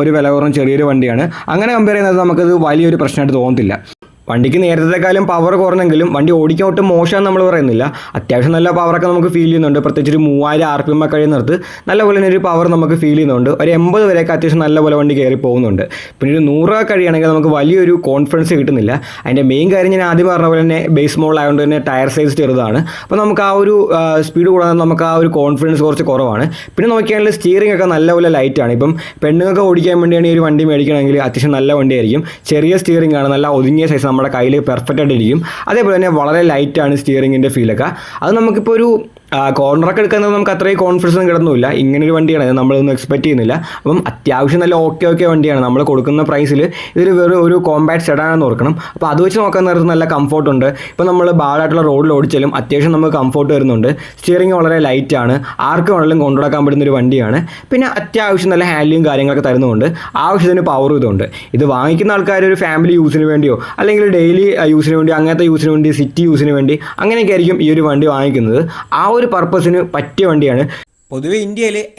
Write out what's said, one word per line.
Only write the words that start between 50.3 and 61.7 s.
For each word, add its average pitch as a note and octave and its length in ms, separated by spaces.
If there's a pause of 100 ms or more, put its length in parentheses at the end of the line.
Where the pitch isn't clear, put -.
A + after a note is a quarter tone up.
ഉണ്ട്. C3 140 (260)
ഇപ്പം F3+ 160
നമ്മൾ F3+ 200 (120)
ബാഡായിട്ടുള്ള D3+ 480
റോഡിൽ D3 280
ഓടിച്ചാലും C#3 420
അത്യാവശ്യം C#3+ 380
നമുക്ക് D#3 220
കംഫർട്ട് C#3 380
വരുന്നുണ്ട്. B2 320 (320)
സ്റ്റിയറിംഗ് F3+ 380
വളരെ E3 280
ലൈറ്റാണ്, C3 480 (340)
ആർക്ക് F3 260
വേണമെങ്കിലും D#3+ 300
കൊണ്ടുനടക്കാൻ C#3 420
പറ്റുന്നൊരു C#3 300
വണ്ടിയാണ്. B2+ 440 (320)
പിന്നെ B3+ 160 (120)
അത്യാവശ്യം G3 540
നല്ല F3 160
ഹാൻഡിലും D#3 380
കാര്യങ്ങളൊക്കെ C#3 400
തരുന്നുണ്ട്, B2+ 380 (380)
ആവശ്യത്തിന് F3+ 460
പവറും C#3 300
ഇതുണ്ട്. G#2 260 (320)
ഇത് C#3+ 160